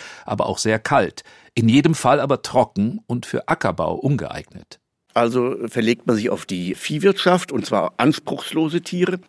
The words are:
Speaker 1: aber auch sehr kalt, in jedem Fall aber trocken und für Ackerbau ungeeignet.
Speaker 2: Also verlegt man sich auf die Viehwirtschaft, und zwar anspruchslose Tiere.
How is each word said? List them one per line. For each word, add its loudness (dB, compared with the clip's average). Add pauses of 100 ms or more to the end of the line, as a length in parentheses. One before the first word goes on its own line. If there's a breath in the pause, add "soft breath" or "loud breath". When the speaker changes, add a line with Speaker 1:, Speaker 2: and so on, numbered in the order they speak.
(240 loud breath)
Speaker 1:
aber -2
auch -4
sehr 0
kalt, 0 (300 loud breath)
in 2
jedem 4
Fall 4
aber 0
trocken 0
und -4
für -6
Ackerbau -2
ungeeignet. -6 (380)
Speaker 2:
Also 2 (140)
verlegt 0
man 4
sich 0
auf -4
die -4
Viehwirtschaft, 2
und -2
zwar 0
anspruchslose -2
Tiere. -2